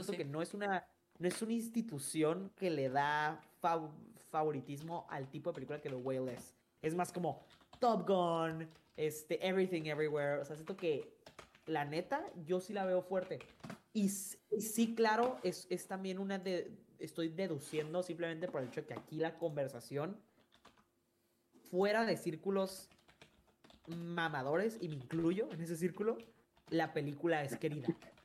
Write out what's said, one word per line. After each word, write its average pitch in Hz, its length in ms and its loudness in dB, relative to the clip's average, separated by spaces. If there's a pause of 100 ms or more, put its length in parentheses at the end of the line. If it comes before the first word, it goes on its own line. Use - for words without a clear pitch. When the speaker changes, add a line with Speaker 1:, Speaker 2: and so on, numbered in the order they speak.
Speaker 1:
siento 190 120 -4
Speaker 2:
sí. 175 60 -4
Speaker 1:
que 156 60 0
no 147 160 -4
es 175 120 -6
una, 202 340 0 (300)
no 170 100 2
es 180 140 0
una 226 100 -2
institución 190 1040 0
que 185 140 0
le 139 180 2
da 151 540 2 (200)
fav-, 165 300 2 (380)
favoritismo 156 800 -2
al 139 200 -6
tipo 151 200 -6
de 160 60 -2
película 147 260 -6
que 147 80 -6
The 131 60 -6
Whale 127 400 -2
es. - 200 -14 (260)
Es 160 140 0
más 175 160 0
como 170 320 -2 (360)
Top 208 280 6
Gun, 165 640 2 (260)
este, 156 500 0
Everything 185 420 4
Everywhere. 147 520 2
O 143 60 -4
sea, 156 100 -8
siento 160 220 -8
que 156 360 0 (560)
la 147 160 2
neta, 170 400 -2 (200)
yo 180 140 2
sí 202 140 -6
la 196 100 0
veo 185 200 4
fuerte. 180 340 0 (560)
Y 202 140 6
s-, - 320 -4 (100)
y 208 120 0
sí, 226 340 2
claro, 226 480 4
es, - 260 -2
es 180 180 -2
también 190 300 -4
una 196 220 -2
de, 180 320 -2 (260)
estoy 165 320 -2
deduciendo 160 720 -2
simplemente 165 460 -4
por 143 140 -2
el 127 80 -4
hecho 156 120 -6
de - 60 -8
que 127 80 -8
aquí - 220 -8
la 160 200 0
conversación, 143 800 -4 (1500)
fuera 208 360 4
de 180 120 4
círculos 190 720 -2 (1000)
mamadores, 170 920 0
y 175 80 -2
me 151 60 -4
incluyo 165 560 0
en 165 100 -6
ese 170 140 -4
círculo, 185 420 0 (520)
la 160 240 2
película 147 500 2
es 139 140 -4
querida. 151 300 -2
Speaker 3:
<laughs> - 360 -2